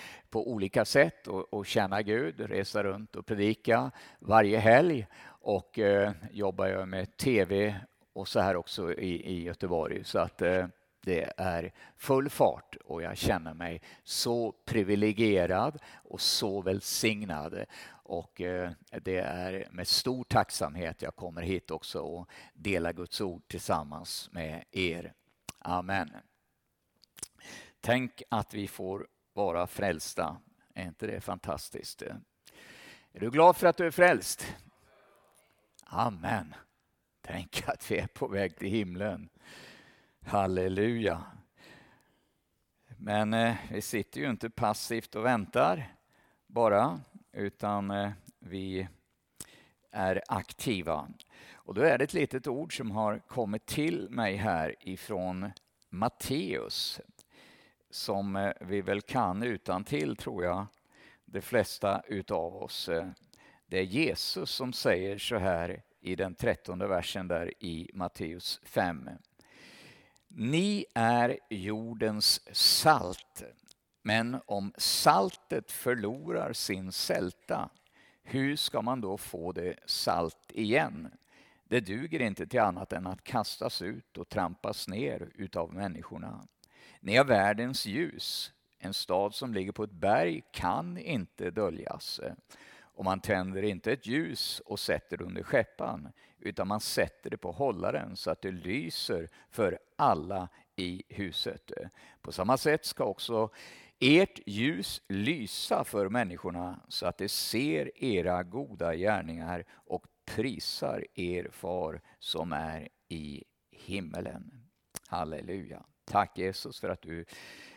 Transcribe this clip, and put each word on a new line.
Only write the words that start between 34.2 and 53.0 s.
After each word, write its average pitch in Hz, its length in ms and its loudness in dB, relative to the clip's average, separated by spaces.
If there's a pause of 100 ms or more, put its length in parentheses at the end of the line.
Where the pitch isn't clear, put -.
Amen. 95 680 -2 (640)
Tänk - 480 -8
att - 220 -4
vi 95 80 2
är 95 80 -2
på - 220 -6
väg 98 280 -2
till 98 120 -4
himlen. 98 600 -2 (960)
Halleluja. 95 960 2 (1800)
Men, 104 360 2
eh, 117 200 4 (160)
vi 104 100 -4
sitter - 400 -4
ju 143 100 -2
inte 113 200 -4
passivt 110 640 -2
och 110 100 -2
väntar 127 680 2 (520)
bara, 120 540 4 (320)
utan, 101 580 -2
eh, 101 200 0 (280)
vi 95 500 -6 (1040)
är 95 380 0
aktiva. 87 800 -2 (440)
Och - 220 -12
då 107 80 2
är 147 160 6
det 143 60 2
ett 147 100 -2
litet 131 320 -2
ord 147 300 -4
som 113 140 -6
har 107 280 0